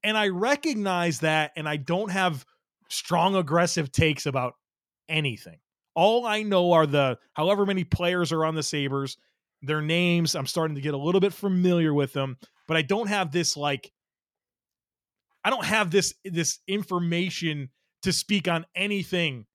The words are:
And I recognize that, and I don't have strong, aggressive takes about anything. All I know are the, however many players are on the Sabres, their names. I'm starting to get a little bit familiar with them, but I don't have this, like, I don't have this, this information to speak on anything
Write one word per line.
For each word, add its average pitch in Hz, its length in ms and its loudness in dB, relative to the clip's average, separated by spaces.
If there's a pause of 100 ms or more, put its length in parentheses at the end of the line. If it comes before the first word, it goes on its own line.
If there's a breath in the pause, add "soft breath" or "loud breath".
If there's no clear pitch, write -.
And 214 120 -2
I 214 120 2
recognize 196 920 0
that, 156 340 0
and 156 120 -6
I 151 100 -4
don't 175 340 -4
have 180 340 -2 (420)
strong, 175 480 0
aggressive 170 560 0
takes 156 360 0
about 127 260 -2 (540)
anything. 127 500 -4 (380)
All 220 320 4
I 214 160 -2
know 180 300 4
are 160 120 6
the, 139 320 2 (160)
however 196 320 2
many 190 180 0
players 175 480 0
are 160 140 0
on 160 80 -2
the 156 80 -2
Sabres, 139 560 -4 (460)
their 151 180 -2
names. 170 540 2
I'm 139 100 -4
starting 160 300 -2
to 139 60 -8
get 147 120 -2
a 139 40 -2
little 175 240 2
bit 196 120 2
familiar 180 640 2
with 139 180 0
them, 135 240 -4 (300 loud breath)
but 160 100 0
I 156 60 2
don't 202 240 0
have 196 240 -2
this, 165 260 0
like, 143 340 -4 (1500)
I 196 60 2
don't 240 160 0
have 202 240 2
this, 185 240 2 (100)
this 170 440 -2
information 170 1000 -2 (320)
to 185 120 0
speak - 340 0
on 165 180 0 (100)
anything 175 800 -2